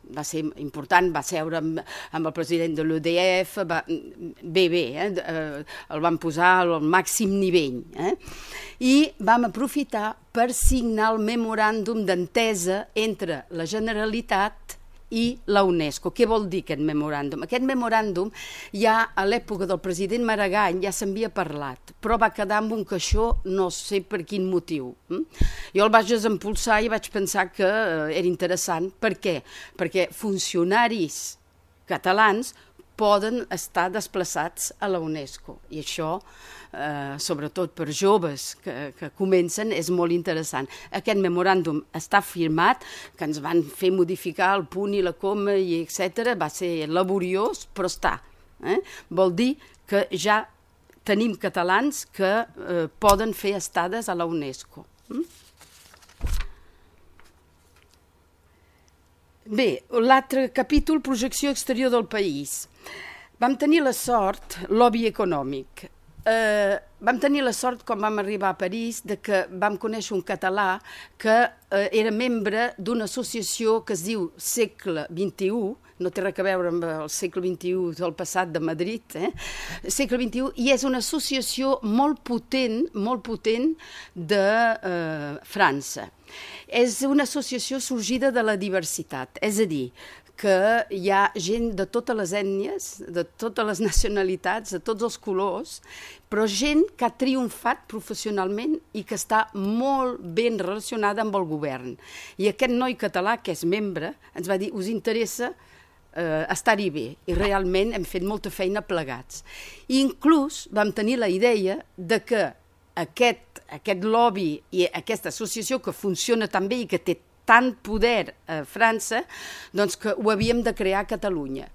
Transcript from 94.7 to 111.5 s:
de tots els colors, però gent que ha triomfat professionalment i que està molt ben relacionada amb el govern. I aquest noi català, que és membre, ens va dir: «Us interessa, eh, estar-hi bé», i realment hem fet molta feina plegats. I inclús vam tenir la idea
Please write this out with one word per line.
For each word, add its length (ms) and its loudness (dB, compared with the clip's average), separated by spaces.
de 80 -6
tots 240 -2
els 160 -4
colors, 640 -4
però 160 0
gent 380 2
que 80 -2
ha 80 0
triomfat 800 0
professionalment 880 -4
i 80 -4
que 140 -6
està 240 2
molt 720 0
ben 340 0
relacionada 640 -2
amb 160 0
el 80 2
govern. 480 -4
I 100 2
aquest 240 0
noi 240 0
català, 460 0
que 100 -4
és 160 -4
membre, 460 -2
ens 160 -8
va 80 2
dir: 160 -4
«Us 160 -4
interessa, 640 -2
eh, 340 -2
estar-hi 400 2
bé», 180 -4
i 100 -2
realment 560 2
hem 160 -4
fet 160 -4
molta 240 -4
feina 320 -2
plegats. 640 -6
I 120 4
inclús 720 2
vam 240 2
tenir 220 0
la 100 2
idea 540 2